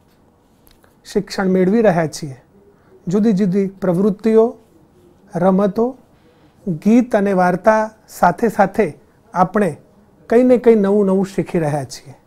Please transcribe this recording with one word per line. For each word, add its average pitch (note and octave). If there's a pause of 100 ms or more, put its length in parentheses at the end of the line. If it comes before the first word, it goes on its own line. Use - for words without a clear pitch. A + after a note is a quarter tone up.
(1040)
શિક્ષણ -
મેળવી F#3
રહ્યા E3+
છીએ. D3 (680)
જુદી G#3
જુદી G3
પ્રવૃત્તિઓ, G#3+ (800)
રમતો, G3 (680)
ગીત A3
અને G3+
વાર્તા F#3 (180)
સાથે F3
સાથે F#3+ (360)
આપણે F#3 (520)
કંઈ A#3+
ને B3+
કંઈ A#3
નવું G3+
નવું F#3+
શીખી -
રહ્યા D3
છીએ. - (120)